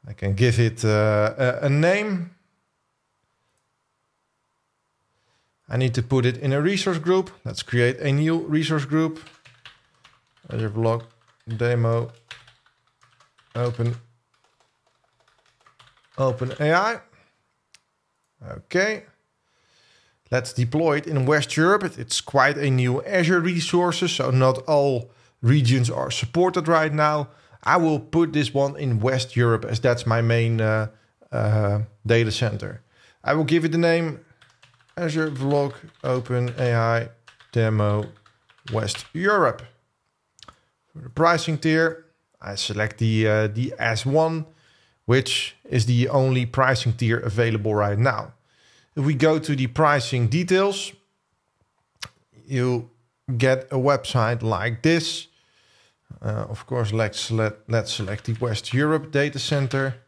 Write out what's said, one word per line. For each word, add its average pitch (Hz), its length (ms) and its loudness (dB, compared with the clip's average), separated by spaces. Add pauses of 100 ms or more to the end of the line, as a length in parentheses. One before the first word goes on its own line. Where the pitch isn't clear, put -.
I 104 60 -16
can 98 220 -2
give 117 260 4
it, 113 240 0
uh, 107 500 2 (280)
a, 147 60 -4
a - 20 2
name. 180 600 0 (3500)
I 120 80 -4
need 127 160 0
to 120 100 -2
put 127 220 0
it 123 140 0
in 139 120 -2
a 139 80 0
resource 190 380 0
group. 185 340 0 (140)
Let's 110 180 -10
create 123 360 0
a 143 120 -2
new 156 280 2
resource 156 440 -2
group. 156 380 -2 (1300)
Azure 110 200 -4
Block 113 360 -2 (420)
Demo 117 640 0 (1400)
Open, 120 400 -2 (2250)
Open 127 420 -2
A 151 140 2
I. 214 260 0 (1500)
Okay. 202 600 -4 (1300)
Let's 123 200 -2
deploy 147 460 0
it 151 100 -6
in 139 180 -2
West 147 300 0
Europe. 190 300 2
It, - 120 -8
it's - 220 -6
quite 139 380 2
a 139 120 0
new 127 340 2
Azure 180 360 2
resources, 175 720 0
so 131 200 -2
not 131 260 4 (100)
all 139 440 2 (320)
regions 123 440 4
are 65 220 -4
supported 175 580 0
right 156 240 2
now. 151 380 2 (340)
I 151 140 4
will 160 220 2
put 160 340 0
this 135 220 0
one 139 200 2
in 131 240 -2
West 123 360 0
Europe 117 300 2
as 117 140 -4
that's 120 280 0
my 117 120 2
main, 117 400 2
uh, 110 280 0 (440)
uh, 107 500 0 (240)
data 113 260 4
center. 104 500 -6 (420)
I 143 120 0
will 156 80 0
give 156 200 2
it 160 80 -2
the 165 60 -2
name 170 440 0 (760)
Azure 156 320 -2
Block 139 500 -2 (240)
Open 123 540 -2
A 123 160 0
I 117 360 0 (420)
Demo 107 540 2 (680)
West 107 400 -6
Europe. 180 480 0 (1300)
For 151 120 -18
the 123 60 -16
pricing 160 500 0
tier, 160 460 0 (360)
I 98 140 -10
select 107 420 -4
the, 110 300 2
uh, 107 200 2
the 113 300 -4
S 113 300 -2
one, 160 400 0 (580)
which - 500 0 (140)
is 117 160 2
the 123 240 2
only 131 380 2
pricing 127 460 2
tier 117 260 0
available 110 560 0
right 104 240 0
now. 120 340 0 (600)
If 139 100 -2
we 151 80 2
go 156 240 2
to 147 180 -2
the 131 120 -2
pricing 131 640 2
details, 185 640 0 (1500)
you 123 420 -2 (480)
get 131 280 2
a 139 100 -10
website 127 640 0
like 110 400 -4
this. 160 460 0 (960)
Uh, 107 280 -4
of - 160 -12
course, 117 280 -4
let's 110 260 -2
select, 110 500 -2
let's 113 220 -2
select 104 320 -8
the 117 160 -4
West 117 340 -4
Europe 147 380 0
data 143 260 -2
center. 135 580 -2 (120)